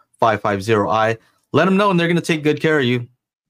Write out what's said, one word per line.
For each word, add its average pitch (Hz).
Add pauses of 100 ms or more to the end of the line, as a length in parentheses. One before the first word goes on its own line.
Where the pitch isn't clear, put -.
(180)
five 110
five 104
zero 104
I, 110 (360)
let 151
'em 190
know, 202
and 180
they're 170
gonna 170
take 160
good 151
care 156
of 135
you. 123 (440)